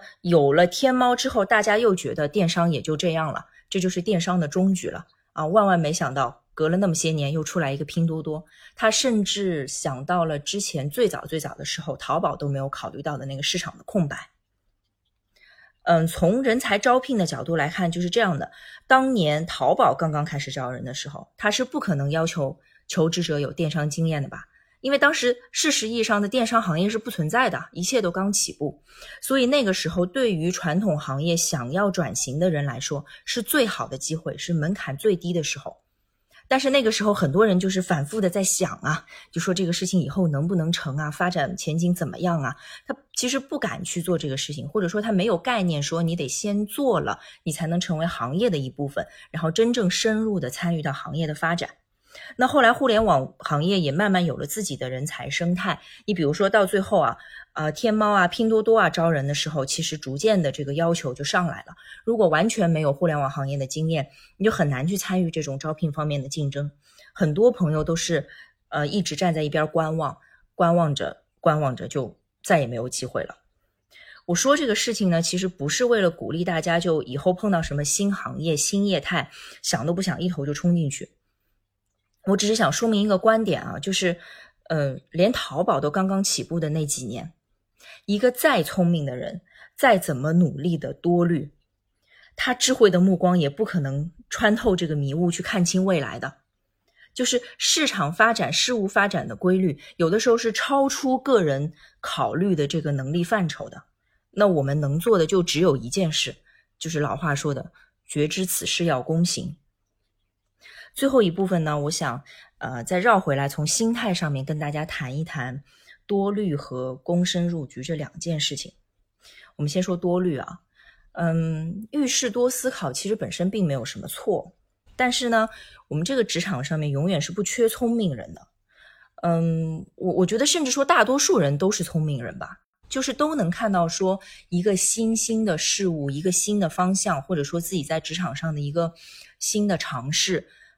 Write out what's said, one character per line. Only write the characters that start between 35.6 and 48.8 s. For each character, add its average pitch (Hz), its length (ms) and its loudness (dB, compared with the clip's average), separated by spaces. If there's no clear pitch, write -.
但 262 80 6
是 269 120 2
那 277 120 4
个 220 120 2
时 202 100 -2
候 208 100 4
很 175 160 2
多 185 160 6
人 185 140 4
就 190 100 0
是 185 120 0
反 156 240 0
复 214 160 -4
的 196 80 2
在 202 120 -2
想 185 360 0
啊， 151 280 -4
就 170 100 -4
说 185 120 0
这 185 120 0
个 170 80 0
事 185 120 -4
情 180 140 2
以 151 80 0
后 175 220 0
能 147 180 -2
不 190 80 0
能 165 160 0
成 139 240 -4
啊， 151 160 -4
发 175 180 0
展 160 280 -2
前 156 200 -4
景 175 160 2
怎 170 140 -4
么 120 120 -10
样 170 220 0
啊， 127 140 -4
他 269 80 -6
其 247 100 -2
实 254 100 -2
不 269 220 -6
敢 190 240 -6
去 - 180 -6
做 170 160 0
这 156 120 -4
个 135 80 -4
事 - 160 -6
情， 156 160 -10
或 214 100 -2
者 180 80 0
说 208 140 -2
他 226 100 -4
没 190 140 2
有 214 120 2
概 233 240 -2
念 160 220 0
说 165 180 -2
你 170 140 0
得 165 100 -4
先 202 400 -4
做 220 360 0
了， 104 180 -6
你 160 80 -4
才 156 160 -4
能 170 100 -2
成 175 200 -4
为 160 80 -2
行 131 280 -4
业 220 160 2
的 170 80 -2
一 131 120 -4
部 143 180 -6